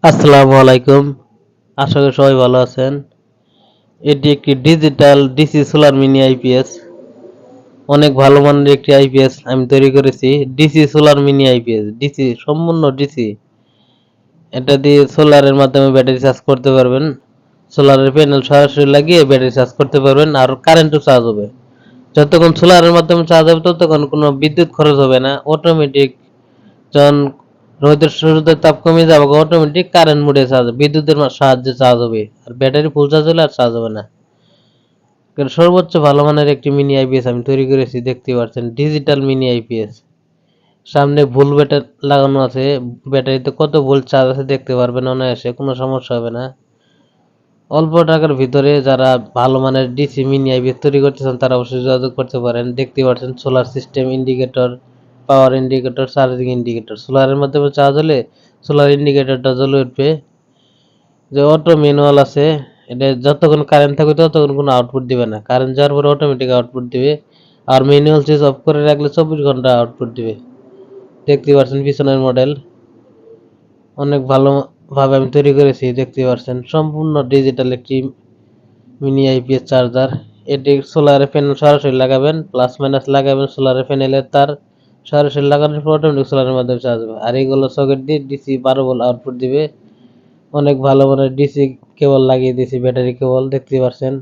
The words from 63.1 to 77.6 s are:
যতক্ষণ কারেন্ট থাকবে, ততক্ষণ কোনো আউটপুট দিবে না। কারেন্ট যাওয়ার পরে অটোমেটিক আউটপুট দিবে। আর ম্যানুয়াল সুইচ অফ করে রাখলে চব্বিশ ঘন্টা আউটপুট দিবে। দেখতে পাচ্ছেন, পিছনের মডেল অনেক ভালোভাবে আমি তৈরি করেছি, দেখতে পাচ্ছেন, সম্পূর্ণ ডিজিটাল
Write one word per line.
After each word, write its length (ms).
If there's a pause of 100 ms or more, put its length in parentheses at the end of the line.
যতক্ষণ 500
কারেন্ট 340
থাকবে, 160
ততক্ষণ 420
কোনো 160
আউটপুট 320
দিবে 220
না। 140
কারেন্ট 360
যাওয়ার 200
পরে 120
অটোমেটিক 420
আউটপুট 340
দিবে। 280 (560)
আর 160
ম্যানুয়াল 400
সুইচ 180
অফ 140 (100)
করে 180
রাখলে 260
চব্বিশ 360
ঘন্টা 320
আউটপুট 400
দিবে। 160 (920)
দেখতে 280
পাচ্ছেন, 280
পিছনের 360
মডেল 320 (1500)
অনেক 280
ভালোভাবে 880
আমি 160
তৈরি 220
করেছি, 400
দেখতে 320
পাচ্ছেন, 320 (100)
সম্পূর্ণ 460 (100)
ডিজিটাল 500